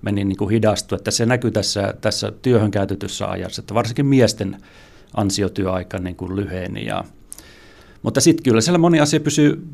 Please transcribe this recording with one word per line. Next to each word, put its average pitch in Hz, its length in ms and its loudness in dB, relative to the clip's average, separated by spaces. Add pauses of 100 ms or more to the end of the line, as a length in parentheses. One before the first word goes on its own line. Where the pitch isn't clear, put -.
meni 101 220 -2
niin 95 120 0
kuin 98 140 -2
hidastui. 107 460 0
Että - 140 -4
se 113 160 0
näkyy 120 240 2
tässä, 101 500 -2
tässä 104 320 -4 (100)
työhön 110 280 4
käytetyssä 98 600 -4
ajassa, 92 300 -8
että - 140 -12
varsinkin 117 320 0
miesten 110 500 2 (580)
ansiotyöaika 95 840 -2
niin 90 180 -8
kuin 92 200 -6
lyheni. 92 500 -6
Ja, 50 180 -4 (1000)
mutta - 180 0
sit 160 200 4
kyllä 113 200 4
siellä 175 180 2
moni 165 220 6
asia 151 200 2
pysyy 147 540 2